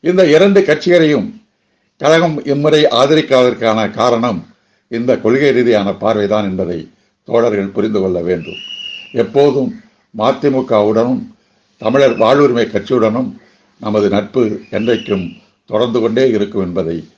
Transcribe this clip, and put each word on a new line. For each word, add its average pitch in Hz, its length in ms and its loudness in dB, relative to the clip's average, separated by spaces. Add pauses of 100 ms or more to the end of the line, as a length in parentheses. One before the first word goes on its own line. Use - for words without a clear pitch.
இந்த 180 260 2
இரண்டு 190 380 4
கட்சிகளையும் 151 760 2 (560)
கழகம் 156 460 2
இம்முறை 147 400 2
ஆதரிக்காததற்கான 123 1040 2
காரணம் 113 560 0 (420)
இந்த 120 280 -2
கொள்கை 135 340 2
ரீதியான 117 400 2
பார்வைதான் 104 520 -2
என்பதை 92 480 -6 (340)
தோழர்கள் 110 420 0
புரிந்து 104 340 -2
கொள்ள 92 200 -2
வேண்டும். 85 360 -6 (560)
எப்போதும் 127 680 0 (380)
மதிமுகவுடனும் 120 1080 0 (520)
தமிழர் 123 380 0
வாழ்வுரிமை 120 480 2
கட்சியுடனும் 110 720 -2 (440)
நமது 107 280 0
நட்பு 104 520 -2 (100)
என்றைக்கும் 107 680 -4 (260)
தொடர்ந்து 117 340 -2
கொண்டே 117 280 0
இருக்கும் 101 340 -2
என்பதை 87 560 -6